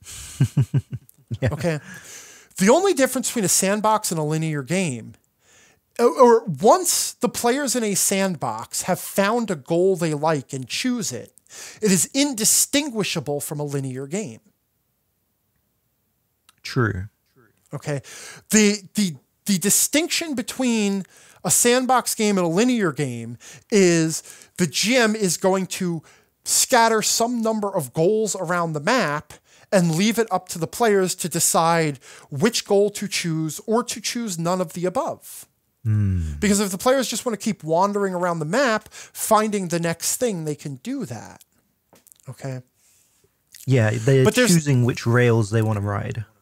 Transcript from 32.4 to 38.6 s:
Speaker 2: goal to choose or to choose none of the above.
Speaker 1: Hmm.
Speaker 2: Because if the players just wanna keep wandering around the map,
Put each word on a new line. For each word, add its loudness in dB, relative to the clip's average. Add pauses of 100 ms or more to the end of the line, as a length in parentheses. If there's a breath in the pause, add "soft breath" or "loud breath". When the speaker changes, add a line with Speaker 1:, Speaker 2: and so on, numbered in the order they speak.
Speaker 2:
goal 4
to -8
choose -4
or 0
to -10
choose -4
none 0
of -6
the -6
above. -6 (380)
Speaker 1:
Hmm. 0
Speaker 2:
Because 2
if -2
the -6
players 2
just -6
wanna -4
keep -4
wandering 0
around -2
the -6
map, 0